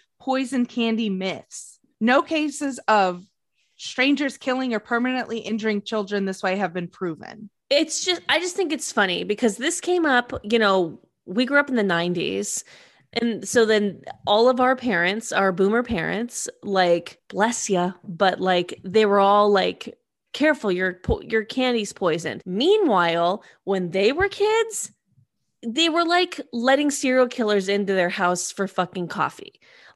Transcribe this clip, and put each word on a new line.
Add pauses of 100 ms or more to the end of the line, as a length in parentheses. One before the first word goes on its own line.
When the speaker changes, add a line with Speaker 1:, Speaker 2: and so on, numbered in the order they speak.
(200)
Speaker 1:
"Poison
candy
myths. (200)
No
cases (100)
of (500)
strangers
killing
or
permanently
injuring
children
this
way
have
been
proven." (180)
Speaker 2:
It's
just,
I
just
think
it's
funny
because
this
came
up, (120)
you
know, (240)
we
grew
up
in
the
nineties. (500)
And
so
then (240)
all
of
our
parents,
our
boomer
parents, (140)
like, (100)
bless
ya, (120)
but,
like,
they
were
all
like, (340)
"Careful,
your
po-,
your
candy's
poisoned."
Meanwhile, (220)
when
they
were
kids, (760)
they
were,
like, (120)
letting
serial
killers
into
their
house
for
fucking
coffee. (360)